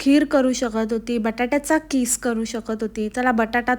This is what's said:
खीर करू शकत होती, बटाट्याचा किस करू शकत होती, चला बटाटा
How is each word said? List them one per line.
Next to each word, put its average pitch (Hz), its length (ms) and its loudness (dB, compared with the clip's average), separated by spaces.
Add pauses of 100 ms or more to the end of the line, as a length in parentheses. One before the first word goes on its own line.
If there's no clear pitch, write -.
खीर 294 240 4
करू 269 280 2
शकत 220 400 -2
होती, 233 260 -2
बटाट्याचा 240 600 0
किस 269 380 -2
करू 226 280 -2
शकत 220 360 -6
होती, 214 280 -4
चला 254 240 0
बटाटा 233 460 0